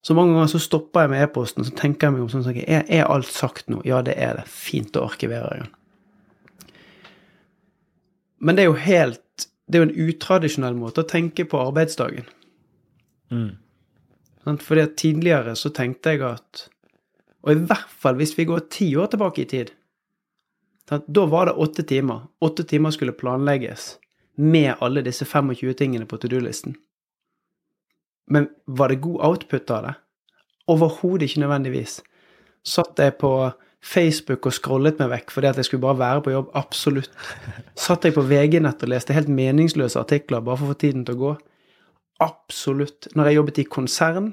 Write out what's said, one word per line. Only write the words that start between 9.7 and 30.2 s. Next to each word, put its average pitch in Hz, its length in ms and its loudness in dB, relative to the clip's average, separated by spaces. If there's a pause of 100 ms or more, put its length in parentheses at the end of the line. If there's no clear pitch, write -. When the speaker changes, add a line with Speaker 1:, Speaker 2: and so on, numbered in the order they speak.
Speaker 1:
er 165 60 8
jo 156 80 4
en 160 180 -2
utradisjonell 151 680 0
måte 117 260 -4
å 160 40 -6
tenke 170 380 -2
på 147 160 -2
arbeidsdagen. 139 640 -2 (1040)
Speaker 2:
Mm. 117 220 -4 (920)
Speaker 1:
Sant? 147 220 -4
Fordi 156 220 2
at 156 100 -10
tidligere 156 580 0
så 147 140 -6
tenkte 135 460 -2
jeg 135 100 -4
at, - 400 -12 (800)
og 151 80 6
i 156 160 4
hvert - 320 -2
fall 131 160 2
hvis 151 200 0
vi 165 120 0
går 165 240 -2
ti 185 240 0
år 196 160 0
tilbake 190 320 -2
i - 80 -20
tid, 120 200 -6 (1160)
sant? 147 160 -4
Da 165 240 2
var 175 220 4
det - 100 -4
åtte 156 240 -2
timer. 131 400 -2 (160)
Åtte 160 240 0
timer 156 300 2
skulle 127 220 -4
planlegges 131 760 -4 (480)
med 151 400 6
alle 127 240 0
disse 127 240 -6
femogtjue 131 480 0
tingene 120 320 -2
på - 80 -10
to-do-listen. 123 560 -4 (1600)
Men 147 180 2 (160)
var 131 240 2
det 135 160 -2
god 170 220 -6
output - 420 -2
av 110 160 -4
det? 139 80 -10 (800)